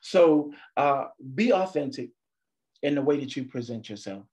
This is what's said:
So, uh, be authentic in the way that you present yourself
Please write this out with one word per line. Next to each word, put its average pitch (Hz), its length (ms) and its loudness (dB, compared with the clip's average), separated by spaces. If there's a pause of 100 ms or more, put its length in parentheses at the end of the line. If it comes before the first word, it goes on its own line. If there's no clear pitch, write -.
So, 151 520 4 (240)
uh, 139 300 0 (280)
be 220 180 2
authentic 147 580 -2 (720)
in 143 120 0
the 143 80 0
way 147 180 2
that 131 160 -10
you 135 80 -6
present 117 440 -10
yourself 101 440 -12